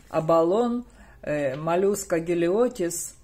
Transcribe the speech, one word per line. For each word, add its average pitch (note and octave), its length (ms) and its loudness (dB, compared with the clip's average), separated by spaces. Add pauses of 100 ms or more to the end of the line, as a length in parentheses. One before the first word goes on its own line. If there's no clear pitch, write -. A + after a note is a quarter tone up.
Абалон, F3 760 2 (380)
э, C#3+ 320 -4
моллюска F3 640 0
Гелиотис. E3+ 1040 -2